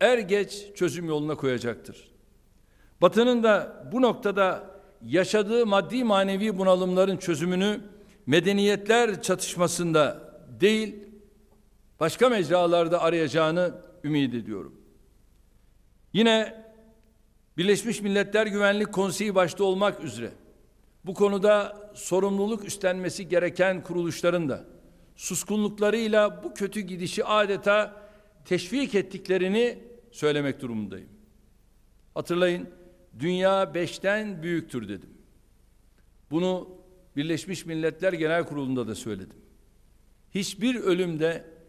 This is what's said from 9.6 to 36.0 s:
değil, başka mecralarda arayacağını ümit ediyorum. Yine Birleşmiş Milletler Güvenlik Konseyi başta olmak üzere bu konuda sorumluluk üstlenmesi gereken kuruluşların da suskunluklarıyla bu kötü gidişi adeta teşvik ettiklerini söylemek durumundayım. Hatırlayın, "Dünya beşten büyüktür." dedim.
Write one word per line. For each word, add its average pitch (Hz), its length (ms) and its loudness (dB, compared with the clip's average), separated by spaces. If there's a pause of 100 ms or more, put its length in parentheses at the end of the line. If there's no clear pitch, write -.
değil, 214 360 2 (1040)
başka 165 300 2
mecralarda 170 720 2
arayacağını 165 720 2 (280)
ümit 143 300 0
ediyorum. 98 420 -8 (1400)
Yine 220 520 2 (920)
Birleşmiş 202 440 0
Milletler 202 460 0
Güvenlik 202 460 0
Konseyi 196 420 -2
başta 185 280 2
olmak 190 400 0
üzere 113 280 -8 (760)
bu 185 80 -8
konuda 202 640 2 (160)
sorumluluk 202 720 -2
üstlenmesi 180 640 -4
gereken 175 540 0
kuruluşların 175 640 -2
da 107 160 -6 (500)
suskunluklarıyla 208 1300 0
bu 349 100 -10
kötü 196 260 -6
gidişi 185 460 -6
adeta 208 680 2 (520)
teşvik 208 500 -2
ettiklerini 190 840 0 (320)
söylemek 147 500 -2
durumundayım. 107 480 -8 (1040)
Hatırlayın, 175 560 0 (500)
"Dünya 185 540 0
beşten 190 680 -4
büyüktür." 160 460 -6
dedim. 98 200 -12 (1200)